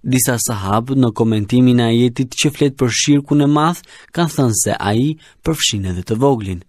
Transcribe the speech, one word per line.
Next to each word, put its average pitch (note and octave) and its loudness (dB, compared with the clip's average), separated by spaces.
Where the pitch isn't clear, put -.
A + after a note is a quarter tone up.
Disa B2+ 0
sahabë A2 -4
në B2+ 2
komentimin A#2+ 2
e A#2 2
ajetit A#2+ 0
që D3 0
flet C#3 0
për B2+ 0
shirkun D3 2
e C#3 2
madh D3+ 0
kanë E3+ -2
thënë A#2+ 0
se G#2 -2
ai B2+ -2
përfshin G#2+ -4
edhe F2+ -6
të A2 -2
voglin. G#2 0